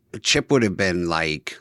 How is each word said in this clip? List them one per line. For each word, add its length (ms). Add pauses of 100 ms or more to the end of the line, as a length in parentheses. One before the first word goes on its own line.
(220)
Chip 280
would 120
have 140
been 320
like, 520